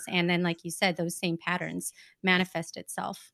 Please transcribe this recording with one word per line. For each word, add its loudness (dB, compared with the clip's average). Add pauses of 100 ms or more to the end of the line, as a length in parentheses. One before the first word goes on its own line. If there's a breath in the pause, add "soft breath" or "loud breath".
And 2
then, 4
like -2
you -6
said, 2
those -2
same -2
patterns -4 (320 soft breath)
manifest 2
itself. -8